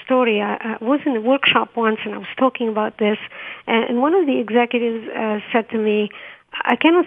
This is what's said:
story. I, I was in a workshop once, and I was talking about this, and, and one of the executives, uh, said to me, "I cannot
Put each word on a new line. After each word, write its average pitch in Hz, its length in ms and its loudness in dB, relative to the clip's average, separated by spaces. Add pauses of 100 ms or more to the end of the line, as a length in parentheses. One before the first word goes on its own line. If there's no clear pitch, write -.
story. 233 360 2
I, 214 400 -4
I 220 40 -10
was 277 200 2
in 269 120 0
a 220 40 -2
workshop 247 540 2
once, 220 300 0
and 208 100 -8
I 202 40 -10
was 196 100 -12 (100)
talking 247 300 2
about 214 300 -2
this, 208 200 2 (480)
and, 226 240 2
and 240 100 0
one 302 140 4
of 370 120 4
the 262 120 0
executives, 233 680 0
uh, 214 320 -4 (100)
said 226 200 -2
to 233 60 -4
me, 214 320 0 (440)
"I - 240 0
cannot 339 300 4